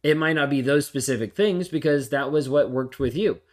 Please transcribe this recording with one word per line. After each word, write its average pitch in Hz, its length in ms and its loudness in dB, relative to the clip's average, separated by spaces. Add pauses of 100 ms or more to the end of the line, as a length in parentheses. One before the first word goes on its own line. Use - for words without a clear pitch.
It 151 120 4
might 160 180 0
not 143 160 0
be 139 100 2
those 139 260 2
specific 120 480 -4
things 185 320 0
because 147 440 0
that 139 200 -2
was 143 180 0
what 131 220 2
worked 127 300 -4
with 127 160 0
you. 190 240 0 (120)